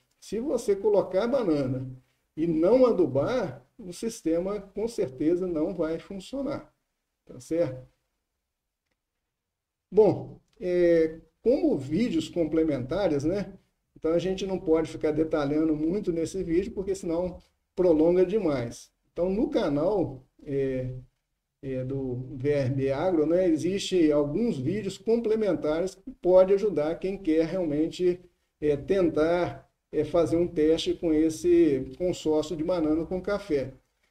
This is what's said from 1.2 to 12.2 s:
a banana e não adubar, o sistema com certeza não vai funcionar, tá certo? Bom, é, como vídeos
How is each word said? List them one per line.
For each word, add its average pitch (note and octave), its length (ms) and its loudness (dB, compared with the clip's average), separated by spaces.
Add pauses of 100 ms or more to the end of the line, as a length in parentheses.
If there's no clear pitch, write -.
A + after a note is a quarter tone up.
a A#3 40 0
banana C#3+ 580 0 (500)
e D#3 100 -2
não F3+ 400 4
adubar, F3+ 760 0 (120)
o F3+ 160 -14
sistema F#3+ 680 -4
com G3+ 260 -8
certeza F3 600 -2
não F3 280 -2
vai D#3+ 240 -4
funcionar, - 760 -10 (540)
tá - 140 -20
certo? D#3+ 460 -4 (2000)
Bom, E3 460 4 (220)
é, E3+ 580 2 (240)
como C#4 340 2
vídeos D#3+ 520 -2